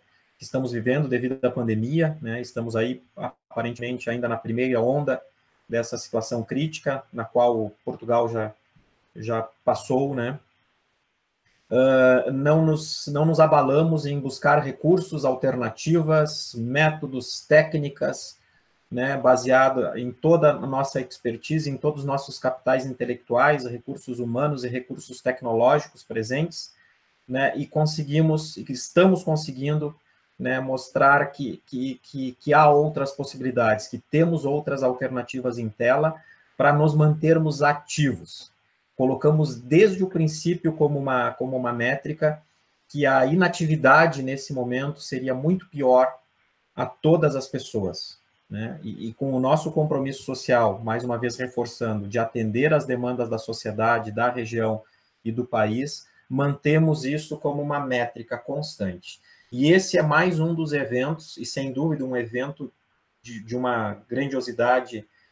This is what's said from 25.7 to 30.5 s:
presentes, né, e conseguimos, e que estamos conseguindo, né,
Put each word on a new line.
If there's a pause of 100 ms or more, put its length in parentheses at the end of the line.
presentes, (520)
né,
e
conseguimos,
e
que
estamos
conseguindo, (420)
né,